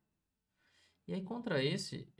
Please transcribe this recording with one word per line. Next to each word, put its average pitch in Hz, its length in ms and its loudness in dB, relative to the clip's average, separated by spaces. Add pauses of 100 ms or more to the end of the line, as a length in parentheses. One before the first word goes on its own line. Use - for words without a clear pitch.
(1080)
E 170 60 -4
aí, 190 100 -2
contra 190 400 2
esse, - 560 -2